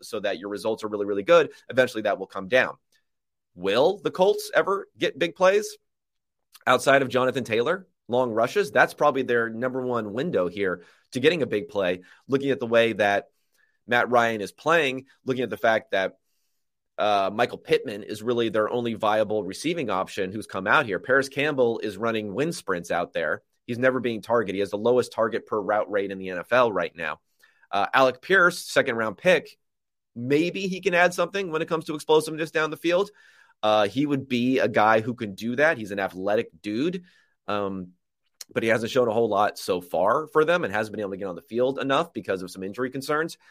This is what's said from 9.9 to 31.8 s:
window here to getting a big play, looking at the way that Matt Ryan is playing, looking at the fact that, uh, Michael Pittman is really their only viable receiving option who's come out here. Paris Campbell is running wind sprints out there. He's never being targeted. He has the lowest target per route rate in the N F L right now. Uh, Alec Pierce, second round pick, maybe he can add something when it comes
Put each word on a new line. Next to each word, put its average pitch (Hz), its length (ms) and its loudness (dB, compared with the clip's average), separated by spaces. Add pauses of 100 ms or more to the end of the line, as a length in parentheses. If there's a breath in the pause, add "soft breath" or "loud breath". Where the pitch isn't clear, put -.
window 117 360 -2
here 90 360 -4 (280 soft breath)
to 127 80 -6
getting 156 220 2
a 117 40 -2
big 104 220 -4
play, 92 340 -2 (260 soft breath)
looking 135 220 0
at 123 100 -2
the 120 60 -6
way 117 260 4
that 101 360 0 (580)
Matt 117 240 2
Ryan 113 320 2
is 92 100 -8
playing, 139 540 0 (180 soft breath)
looking 127 180 -2
at 117 80 -4
the 110 60 -6
fact 110 360 2
that, 95 260 -2 (800)
uh, 98 340 2
Michael 110 260 -2
Pittman 120 440 -2
is 104 200 -10
really 117 280 0
their 107 180 0
only 120 260 -2
viable 107 480 0
receiving 135 460 -4
option 95 420 -2
who's 104 160 -10
come 98 200 -6
out 135 180 4
here. 95 140 -4
Paris 135 300 0
Campbell 135 500 0
is 101 180 -6
running 107 380 -4
wind 151 200 -2
sprints 87 360 -6
out 85 220 -2
there. 82 300 -2 (240)
He's 117 120 -6
never 127 220 2
being 113 220 -4
targeted. 110 320 0
He 98 60 -2
has 98 100 -2
the 104 80 -4
lowest 117 340 2
target 113 340 -2
per 110 140 -2
route 104 300 -2
rate 101 200 -2
in 95 80 -10
the 95 120 -8
N 90 80 -6
F 85 140 -10
L 120 200 4
right 87 240 -2
now. 78 240 -8 (500 soft breath)
Uh, 98 220 0
Alec 131 300 2
Pierce, 180 360 2
second 131 380 0
round 110 220 -4
pick, 175 400 0 (580)
maybe 165 520 0
he 185 120 -6
can 185 140 0
add 180 180 6
something 180 380 -4
when 156 100 -2
it 165 80 -6
comes 165 160 -2